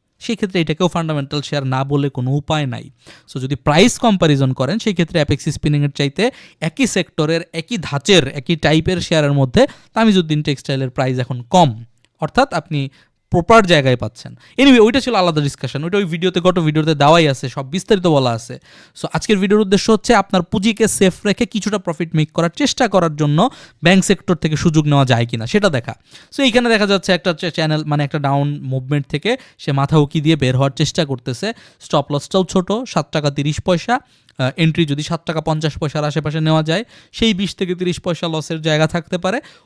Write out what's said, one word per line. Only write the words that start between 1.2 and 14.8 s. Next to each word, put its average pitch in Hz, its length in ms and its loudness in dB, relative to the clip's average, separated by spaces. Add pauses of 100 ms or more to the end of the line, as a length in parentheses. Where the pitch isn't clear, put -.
শেয়ার 147 160 -4 (100)
না 131 80 -2 (100)
বলে 143 160 0 (100)
কোনো 127 120 -2 (120)
উপায় 151 320 -2
নাই। 113 120 -12 (460)
So - 120 -10
যদি 135 120 -4
প্রাইস 160 380 4 (120)
কম্প্যারিজন 147 540 2
করেন, 135 240 -2
সেই 214 140 0
ক্ষেত্রে 165 220 -2
অ্যাপেক্স 143 260 -2 (120)
স্পিনিংয়ের 147 420 0
চাইতে 143 240 -2 (460)
একই 262 160 -2 (100)
সেক্টরের, 165 460 -2 (200)
একই 226 160 -8 (100)
ধাঁচের, 151 360 2 (160)
একই 170 160 -2 (100)
টাইপের 165 420 0
শেয়ারের 147 320 2
মধ্যে 135 220 2 (340)
তামিজউদ্দিন 185 520 2
টেক্সটাইলের 135 480 -2
প্রাইস 131 200 0 (100)
এখন 123 120 -6 (160)
কম। 170 160 6 (560)
অর্থাৎ 254 240 0 (120)
আপনি 147 200 -6 (520)
প্রপার 220 280 6 (120)
জায়গায় 131 300 4
পাচ্ছেন। - 280 -10 (300)
Anyway, 262 240 8